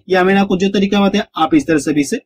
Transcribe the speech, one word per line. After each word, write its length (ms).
या 140
मैंने 160
आपको 180
जो 120
तरीका 320
बताया 240
आप 180
इस 120
तरह 120
से 140
भी 80
इसे 240